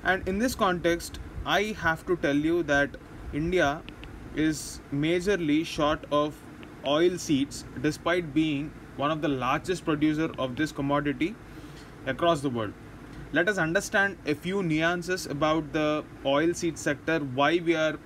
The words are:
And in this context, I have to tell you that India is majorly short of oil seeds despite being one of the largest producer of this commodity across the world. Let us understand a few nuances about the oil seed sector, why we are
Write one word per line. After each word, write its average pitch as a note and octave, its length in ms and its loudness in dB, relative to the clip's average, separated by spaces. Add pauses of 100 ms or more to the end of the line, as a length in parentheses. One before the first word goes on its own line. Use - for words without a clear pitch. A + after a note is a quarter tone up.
And F#3 240 0
in F#3+ 120 0
this B3 160 0
context, F3 640 0 (260)
I G3 340 2
have D#3+ 280 0
to F#3 100 2
tell D3+ 180 2
you D#3+ 280 2
that C#3+ 260 4 (440)
India D#3+ 480 2 (540)
is D#3 440 -2 (140)
majorly E3 720 2
short D#3 460 0
of D3 240 2 (500)
oil E3 320 4
seeds C#3+ 480 0 (160)
despite D#3+ 520 0
being D3+ 380 0 (240)
one C#3 160 2
of D#3 100 -2
the E3 60 0
largest D3 560 0
producer D#3 540 2
of C3 180 -2
this D3 160 0
commodity C#3+ 640 0 (680)
across D3+ 340 2
the C#3 100 0
world. A2 220 -2 (600)
Let F3 160 4
us G3+ 80 0
understand G3 680 2
a D3+ 100 2
few F#3 280 -2
nuances E3+ 600 0
about D3+ 480 0
the D3+ 320 0 (200)
oil D3 280 4
seed E3 240 -2
sector, D#3+ 420 0
why C#3+ 460 2
we E3 100 4
are D#3 300 0